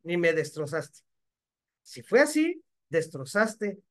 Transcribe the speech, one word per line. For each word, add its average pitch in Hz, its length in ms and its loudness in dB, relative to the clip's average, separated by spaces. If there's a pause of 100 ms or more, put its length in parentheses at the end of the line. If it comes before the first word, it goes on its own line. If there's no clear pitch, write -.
ni 170 120 -2
me 170 160 4
destrozaste. 151 680 -4 (800)
Si - 200 -18
fue 226 180 4
así, 311 420 2 (260)
destrozaste 196 920 -2 (100)